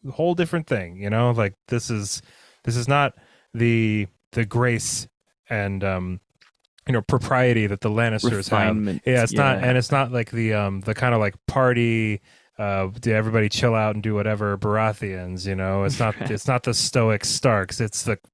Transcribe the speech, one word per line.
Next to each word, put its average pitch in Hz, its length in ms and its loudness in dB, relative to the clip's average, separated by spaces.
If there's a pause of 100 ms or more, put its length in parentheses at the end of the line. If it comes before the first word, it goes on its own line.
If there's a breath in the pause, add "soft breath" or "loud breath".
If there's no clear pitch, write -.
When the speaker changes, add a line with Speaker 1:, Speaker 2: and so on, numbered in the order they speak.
(100)
Speaker 1:
whole 170 240 0
different 170 320 -2
thing, 90 340 -4
you 101 100 -4
know? 117 200 4
Like, 110 240 0 (140)
this 120 220 -2
is, 104 300 -4 (440 soft breath)
this 117 120 -2
is 120 120 -2
not 143 260 2 (400 soft breath)
the, 113 520 2 (260)
the 117 120 0
grace 117 640 -2 (420)
and, 98 360 -4
um, 92 360 -4 (680)
you 131 60 0
know, 113 100 2
propriety 123 640 2
that 101 160 -4
the 110 80 0
Lannisters 113 420 0 (180)
Speaker 2:
Refinement, 107 540 0
Speaker 1:
have. 127 100 2
Yeah, 123 80 4
it's 117 120 0
not, 135 240 2
Speaker 2:
yeah. 127 100 -2
Speaker 1:
and 127 100 4
it's 123 140 -2
not, 135 180 0
like, 120 200 -4
the, 113 240 0
um, 98 260 -2
the 110 140 -2
kinda, 120 240 2
like, 104 160 0 (120)
party 117 760 2 (380 soft breath)
uh, 98 300 -2
do 113 240 -2
everybody 110 360 2
chill 117 260 2
out 107 200 2
and 107 80 -6
do 107 120 -2
whatever 104 440 0
Baratheons, 98 880 -2
you 98 80 -2
know? 95 300 0
It's 117 160 0
not, 110 160 0
Speaker 2:
<laughs> - 40 -12
Right. 95 100 -6
Speaker 1:
it's - 180 -4
not 127 160 0
the 120 100 0
stoic 110 500 2
Starks. - 560 0
It's 110 220 -4
the 110 160 -2 (160)